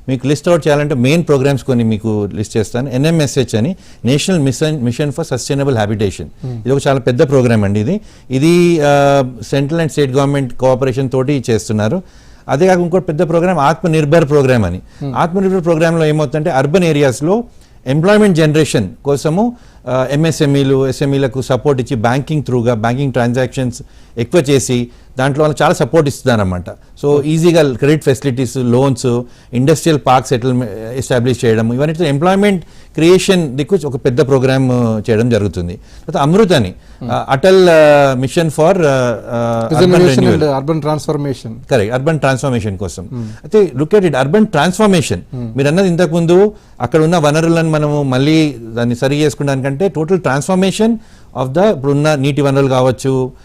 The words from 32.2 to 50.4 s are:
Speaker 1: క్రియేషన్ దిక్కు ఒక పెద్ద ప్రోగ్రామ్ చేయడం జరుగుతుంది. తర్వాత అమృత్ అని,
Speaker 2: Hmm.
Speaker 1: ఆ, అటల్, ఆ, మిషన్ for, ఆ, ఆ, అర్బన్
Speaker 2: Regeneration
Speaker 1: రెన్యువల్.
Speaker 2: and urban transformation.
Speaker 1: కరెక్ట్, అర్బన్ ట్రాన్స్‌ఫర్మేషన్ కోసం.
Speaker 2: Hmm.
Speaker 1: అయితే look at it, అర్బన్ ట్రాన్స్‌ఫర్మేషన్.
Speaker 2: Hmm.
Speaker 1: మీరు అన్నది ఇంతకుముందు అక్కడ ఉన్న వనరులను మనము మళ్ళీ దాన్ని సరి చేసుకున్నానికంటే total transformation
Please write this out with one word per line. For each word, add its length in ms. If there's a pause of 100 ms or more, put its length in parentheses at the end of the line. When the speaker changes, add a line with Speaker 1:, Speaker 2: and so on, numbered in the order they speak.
Speaker 1:
క్రియేషన్ 640
దిక్కు 280
ఒక 100
పెద్ద 320
ప్రోగ్రామ్ 440 (380)
చేయడం 200
జరుగుతుంది. 440
తర్వాత 480
అమృత్ 300
అని, 220 (300)
Speaker 2:
Hmm. 80
Speaker 1:
ఆ, 180
అటల్, 400
ఆ, 440
మిషన్ 380
for, 100
ఆ, 80
ఆ, 1040
అర్బన్ 160
Speaker 2:
Regeneration 340
Speaker 1:
రెన్యువల్. 360
Speaker 2:
and 20
urban 220
transformation. 840
Speaker 1:
కరెక్ట్, 220
అర్బన్ 260
ట్రాన్స్‌ఫర్మేషన్ 580
కోసం. 260
Speaker 2:
Hmm. 140
Speaker 1:
అయితే 600
look 220
at 100
it, 60
అర్బన్ 320
ట్రాన్స్‌ఫర్మేషన్. 760
Speaker 2:
Hmm. 360
Speaker 1:
మీరు 100
అన్నది 200
ఇంతకుముందు 640 (280)
అక్కడ 200
ఉన్న 160
వనరులను 520
మనము 340
మళ్ళీ 560
దాన్ని 360
సరి 260
చేసుకున్నానికంటే 640
total 300
transformation 760 (500)